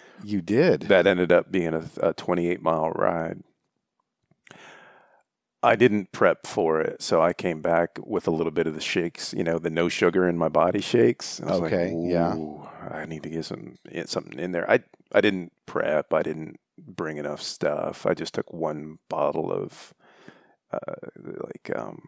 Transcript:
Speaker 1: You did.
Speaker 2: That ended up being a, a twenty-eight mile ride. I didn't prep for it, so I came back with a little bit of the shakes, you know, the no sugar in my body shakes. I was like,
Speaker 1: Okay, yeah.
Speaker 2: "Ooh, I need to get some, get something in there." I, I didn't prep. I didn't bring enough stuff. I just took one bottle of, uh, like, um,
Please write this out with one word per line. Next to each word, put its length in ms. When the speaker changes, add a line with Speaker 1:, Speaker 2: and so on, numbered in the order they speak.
Speaker 1:
You 200
did. 400
Speaker 2:
That 260
ended 240
up 180
being 240
a, 100
a 120
twenty-eight 480
mile 300
ride. 500
I 140
didn't 340
prep 340
for 360
it, 200
so 200
I 100
came 300
back 440
with 220
a 40
little 200
bit 160
of 80
the 60
shakes, 520
you 120
know, 120
the 140
no 160
sugar 400
in 100
my 120
body 320
shakes. 600
I 100
was 100
like, 120
Speaker 1:
Okay, 220
yeah. 400
Speaker 2:
"Ooh, 320
I 140
need 180
to 60
get 160
some, 320
get 200
something 300
in 120
there." 180
I, 120
I 80
didn't 320
prep. 480
I 80
didn't 380
bring 400
enough 240
stuff. 640
I 80
just 220
took 180
one 460
bottle 420
of, 420
uh, 220
like, 520
um, 320